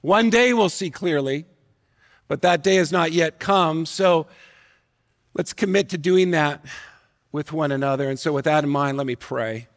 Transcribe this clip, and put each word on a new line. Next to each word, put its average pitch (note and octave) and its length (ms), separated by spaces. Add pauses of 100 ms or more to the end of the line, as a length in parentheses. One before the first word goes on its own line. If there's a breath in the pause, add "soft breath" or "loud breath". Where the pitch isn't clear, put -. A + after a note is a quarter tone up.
One G#3 260
day B3 240
we'll G#3+ 160
see F3+ 220
clearly, D3 560 (800 soft breath)
but D3 140
that F3 200
day F#3+ 120
has E3+ 180
not E3+ 200
yet E3 260
come. E3 480
So F3 400 (1040 soft breath)
let's - 220
commit G3 360
to F3+ 80
doing F3+ 340
that D3 300 (720 loud breath)
with D3 220
one D3 180
another. C3+ 380
And C3 80
so D#3 160
with C#3 100
that D3+ 200
in C#3+ 60
mind, C#3 280
let C#3 80
me A#2+ 100
pray. A2+ 600